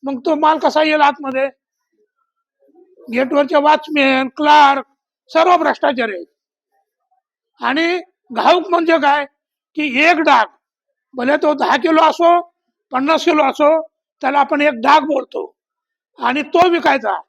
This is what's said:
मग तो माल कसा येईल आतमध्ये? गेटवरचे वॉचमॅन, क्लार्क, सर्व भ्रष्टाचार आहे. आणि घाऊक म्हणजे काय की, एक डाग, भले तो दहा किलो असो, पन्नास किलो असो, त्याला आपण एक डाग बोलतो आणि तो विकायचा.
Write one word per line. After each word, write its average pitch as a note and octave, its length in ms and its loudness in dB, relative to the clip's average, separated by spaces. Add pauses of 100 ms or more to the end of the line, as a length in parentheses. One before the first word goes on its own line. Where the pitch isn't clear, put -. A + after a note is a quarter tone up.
मग C4+ 180 -8
तो D#4 140 -2
माल D#4 240 0
कसा D#4 240 0
येईल D4+ 180 0
आतमध्ये? C#4 480 -2 (1600)
गेटवरचे C#4 440 0
वॉचमॅन, C#4+ 720 0
क्लार्क, D4 560 2 (460)
सर्व F4 260 2
भ्रष्टाचार B3+ 520 -2
आहे. F3+ 160 -10 (1400)
आणि E4 400 -2 (320)
घाऊक D#4+ 380 0
म्हणजे E4 280 0
काय C#4+ 260 0 (500)
की, D4 300 -2
एक E4 160 2
डाग, C4 240 2 (720)
भले B3+ 220 -2
तो D4+ 180 0
दहा C#4 220 -2
किलो D#4+ 260 2
असो, E4+ 380 2 (520)
पन्नास C#4+ 320 -2
किलो D#4 200 2
असो, D4+ 380 0 (400)
त्याला C#4+ 160 -2
आपण C#4+ 220 0
एक D4 140 0
डाग C4+ 260 2
बोलतो - 560 -6 (640)
आणि B3+ 240 -2
तो E4+ 260 2
विकायचा. C#4 600 -2